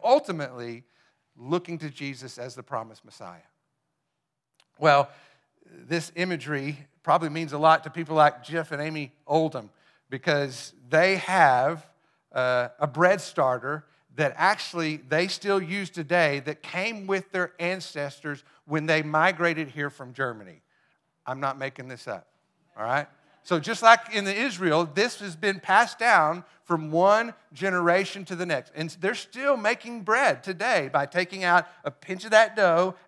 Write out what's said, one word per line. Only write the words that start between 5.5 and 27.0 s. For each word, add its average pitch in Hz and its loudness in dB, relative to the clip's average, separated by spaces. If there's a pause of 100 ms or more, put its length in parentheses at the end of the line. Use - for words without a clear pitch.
this 160 -8
imagery 147 -4 (280)
probably 160 2
means 151 -8
a 147 -6
lot 160 4
to 156 -12
people 160 -6
like 147 4
Jeff 160 -6
and 147 -6
Amy 151 -8 (160)
Oldham 147 -2 (400)
because 135 -4 (160)
they 180 4
have, 156 4 (460)
uh, 127 0 (100)
a 147 0
bread 175 4
starter 135 -2 (320)
that 143 0
actually 165 0
they 156 -2
still 196 -2
use 185 -6
today 156 0
that 147 -10
came 202 -8
with 190 -4
their 180 -4
ancestors 151 -8 (240)
when 151 -2
they 156 4
migrated 160 0
here 147 -6
from 127 -16
Germany. 110 -8 (600)
I'm 135 -8
not 139 -4
making 135 -10
this 123 -16
up, 101 -10 (500)
all 107 -8
right? 139 -2 (360)
So 175 0
just 185 -6
like 226 6
in 202 -2
the 196 -4
Israel, 175 0
this 226 -2
has 196 -10
been 190 -4
passed 208 2
down 180 2 (180)
from 156 -4
one 202 2 (180)